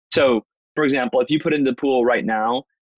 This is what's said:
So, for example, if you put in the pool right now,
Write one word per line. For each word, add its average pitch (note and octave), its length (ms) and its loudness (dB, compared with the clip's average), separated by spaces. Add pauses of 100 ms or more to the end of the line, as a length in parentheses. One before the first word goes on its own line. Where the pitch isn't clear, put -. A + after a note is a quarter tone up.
(140)
So, B2+ 320 2 (300)
for D3+ 100 0
example, C3 360 0
if B2+ 100 -2
you D#3 80 0
put D#3 140 -2
in D3 100 0
the C3 100 0
pool C3 320 0
right A#2+ 180 2
now, A2+ 400 -2 (340)